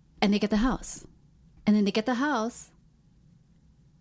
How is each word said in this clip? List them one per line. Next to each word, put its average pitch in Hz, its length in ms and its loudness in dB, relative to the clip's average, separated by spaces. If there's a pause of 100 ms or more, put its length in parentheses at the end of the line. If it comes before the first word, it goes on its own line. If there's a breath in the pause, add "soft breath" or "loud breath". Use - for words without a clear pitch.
(220)
And 208 120 2
they 208 60 0
get 208 100 0
the 214 80 2
house. - 480 -2 (600)
And 214 100 6
then 208 100 4
they 196 60 2
get 214 160 0
the 254 80 0
house, 247 560 -2 (1300)